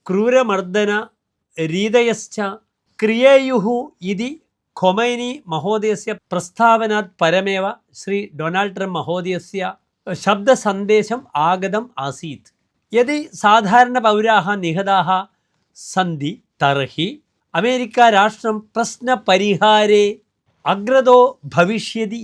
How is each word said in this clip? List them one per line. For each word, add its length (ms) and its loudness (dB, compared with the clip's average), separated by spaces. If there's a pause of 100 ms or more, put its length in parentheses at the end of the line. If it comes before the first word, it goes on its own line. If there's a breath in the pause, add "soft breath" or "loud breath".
ക്രൂരമർദ്ദന 880 0 (680)
രീതിയശ്ച 800 -2 (600)
ക്രിയേയുഃ 680 4 (380)
ഇതി 260 -6 (480)
ഖൊമൈനി 520 -2 (180)
മഹോദയസ്യ 640 -4 (140)
പ്രസ്താവനാത് 920 0
പരമേവ 480 0 (280)
ശ്രീ 260 -6 (140)
ഡൊണാൾഡ് 420 -4
ട്രംപ് 220 -6
മഹോദയസ്യ 760 -6 (340)
ശബ്ദസന്ദേശം 1120 0 (220)
ആഗതം 420 -2 (140)
ആസീത്। 500 -12 (440)
യദി 260 0 (160)
സാധാരണ 640 4
പൗരാഃ 480 2 (100)
നിഹതാഃ 520 -2 (680)
സന്തി 560 -4 (260)
തർഹി 500 -2 (440)
അമേരിക്ക 460 -2 (140)
രാഷ്ട്രം 440 2 (120)
പ്രശ്നപരിഹാരേ 1400 2 (600)
അഗ്രതോ 560 4 (260)
ഭവിഷ്യതി 760 -2